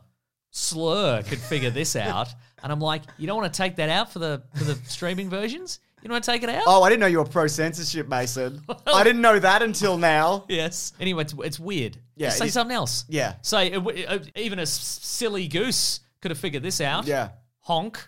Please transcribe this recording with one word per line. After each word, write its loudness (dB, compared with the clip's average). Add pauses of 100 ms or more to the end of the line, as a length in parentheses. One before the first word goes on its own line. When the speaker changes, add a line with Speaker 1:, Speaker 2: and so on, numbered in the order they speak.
(520)
Speaker 1:
Slur 0
could -6
figure -2
this -2
Speaker 2:
<laughs> -2
Speaker 1:
out." -2 (340)
And -8
I'm -4
like, -2 (140)
"You -8
don't -2
wanna -2
take -4
that 0
out 0
for -12
the, -4 (120)
for -4
the -2 (100)
streaming -6
versions? -6 (220)
You -16
don't -2
wanna -2
take 0
it -2
out?" -2
Speaker 2:
Oh, 10
I 8
didn't 6
know 6
you 4
were 2
pro-censorship, -2
Mason. -4
Speaker 1:
<laughs> -12
Well -8 (160)
Speaker 2:
I 8
didn't 6
know 8
that 6
until 2
now. 4
Speaker 1:
Yes. -4
Anyway, 0
it's, -6
it's -6
weird. -4 (180)
Speaker 2:
Yeah, -2
Speaker 1:
Say 0
Speaker 2:
it -2
Speaker 1:
something 0
else. -2
Speaker 2:
Yeah. -2
Speaker 1:
Say, 0
uh, -6
w-, -4
uh, -4 (160)
even -6
a -4
s-, -2 (300)
silly -4
goose -2 (200)
could -6
have -6
figured -6
this -4
out. -2
Speaker 2:
Yeah. -2 (320)
Speaker 1:
Honk. -4